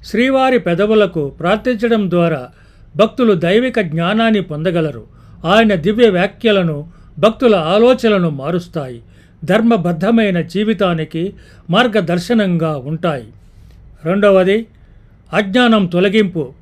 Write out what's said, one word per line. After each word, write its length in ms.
శ్రీవారి 540
పెదవులకు 680
ప్రార్థించడం 800
ద్వారా 380
భక్తులు 380
దైవిక 460
జ్ఞానాన్ని 600
పొందగలరు. 640
ఆయన 300
దివ్య 340
వ్యాఖ్యలను, 800
భక్తుల 360
ఆలోచనలను 760
మారుస్తాయి, 720
ధర్మబద్ధమైన 960
జీవితానికి 920
మార్గదర్శనంగా 1040
ఉంటాయి. 500
రెండవది, 640
అజ్ఞానం 540
తొలగింపు. 760